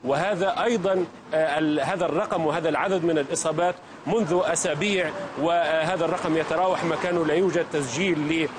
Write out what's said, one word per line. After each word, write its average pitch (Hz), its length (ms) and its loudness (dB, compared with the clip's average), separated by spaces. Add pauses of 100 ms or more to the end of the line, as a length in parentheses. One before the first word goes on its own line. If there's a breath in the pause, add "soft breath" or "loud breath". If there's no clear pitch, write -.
وهذا 170 600 0
أيضًا، 190 420 2 (280)
آه، 156 260 2
ال-، 151 200 2
هذا 170 260 0
الرقم 156 400 0
وهذا 156 240 0
العدد 175 340 0
من 165 140 2
الإصابات 165 580 0 (320 loud breath)
منذ 180 380 2
أسابيع، 170 680 0 (300)
وهذا 165 640 2
الرقم 165 320 0
يتراوح 165 460 0
مكانه، 170 420 0
لا 151 80 2
يوجد 170 400 2
تسجيل 151 720 0 (120)